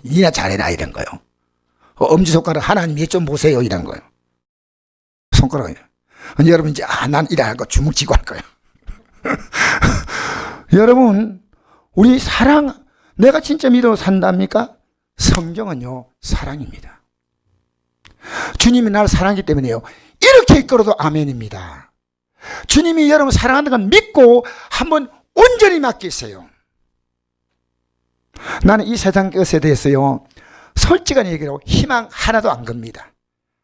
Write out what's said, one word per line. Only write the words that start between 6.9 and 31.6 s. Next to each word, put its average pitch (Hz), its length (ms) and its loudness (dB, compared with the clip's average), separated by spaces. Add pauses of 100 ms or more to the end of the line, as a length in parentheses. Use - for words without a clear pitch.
난 143 240 -2
이래." 143 120 0
할 110 140 -4
거 120 100 -8
주먹 151 280 0
쥐고 - 200 -2
할 - 100 4
거예요. - 180 -14 (800)
<laughs> - 1500 -6
여러분, 214 720 4 (500)
우리 247 260 4
사랑, 277 680 0 (320)
내가 269 240 4
진짜 285 300 -2
믿어 240 240 2
산답니까? 190 800 -2 (420)
성경은요, 165 920 -4 (140)
사랑입니다. - 840 -10 (1600)
주님이 240 320 2
나를 208 180 0
사랑하기 190 360 0
때문에요, 127 380 -4 (380)
이렇게 480 400 6
이끌어도 214 380 0
아멘입니다. 123 960 -6 (720)
주님이 320 440 2
여러분 294 200 4
사랑하는 269 400 0
건 214 200 -2
믿고 247 540 6 (260)
한번 302 400 -4 (240)
온전히 427 460 4
맡기세요. 127 680 -8 (2250)
나는 208 220 2
이 226 100 -6
세상 190 340 -2
것에 170 300 0
대해서요, 139 680 0 (480)
솔직한 285 520 0
얘기로 147 380 -8